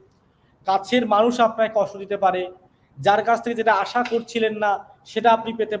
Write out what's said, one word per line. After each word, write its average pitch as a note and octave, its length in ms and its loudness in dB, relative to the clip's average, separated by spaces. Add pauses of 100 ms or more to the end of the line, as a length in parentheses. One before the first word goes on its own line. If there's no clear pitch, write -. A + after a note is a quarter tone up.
(680)
কাছের G3 360 0 (120)
মানুষ A#3 260 4
আপনাকে A3 380 2
কষ্ট G3+ 240 -2
দিতে G3 220 -6
পারে, F3+ 180 2 (560)
যার G3 280 2
কাছ A3+ 160 2
থেকে A#3+ 180 -6
যেটা A3 120 4 (120)
আশা A#3+ 160 -4 (120)
করছিলেন A3+ 500 -2
না G#3 80 0 (340)
সেটা A3+ 320 0
আপনি A3+ 140 -6 (100)
পেতে G#3+ 200 -4